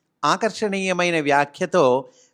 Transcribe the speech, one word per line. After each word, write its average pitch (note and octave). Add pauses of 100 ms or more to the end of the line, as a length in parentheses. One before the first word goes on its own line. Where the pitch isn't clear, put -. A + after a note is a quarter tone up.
(240)
ఆకర్షణీయమైన F#3
వ్యాఖ్యతో C#3+ (260)